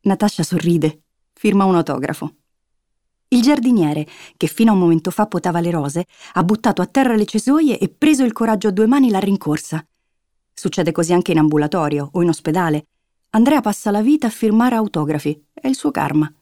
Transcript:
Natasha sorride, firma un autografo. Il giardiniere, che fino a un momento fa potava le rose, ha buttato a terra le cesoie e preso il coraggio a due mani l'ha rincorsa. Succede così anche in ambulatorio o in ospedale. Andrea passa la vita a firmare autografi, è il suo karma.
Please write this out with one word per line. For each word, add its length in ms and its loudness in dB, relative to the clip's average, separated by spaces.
Natasha 420 0
sorride, 600 0
firma 300 0
un 120 2
autografo. 600 -4
Il 120 2
giardiniere, 640 2
che 100 -2
fino 240 2
a 20 4
un 60 2
momento 300 2
fa 160 0
potava 340 -4
le 120 -2
rose, 340 -4
ha 100 0
buttato 380 0
a 60 -2
terra 280 0
le 100 2
cesoie 540 0
e 100 -2
preso 340 2
il 100 0
coraggio 340 -2
a 40 2
due 140 2
mani 240 4
l'ha 100 0
rincorsa. 640 -4
Succede 380 -2
così 220 0
anche 180 0
in 80 2
ambulatorio 720 0
o 100 -2
in 80 2
ospedale. 580 -2
Andrea 300 2
passa 300 -4
la 100 0
vita 260 0
a 40 -2
firmare 440 0
autografi, 680 -4
è 140 -8
il 80 0
suo 160 -4
karma. 400 -2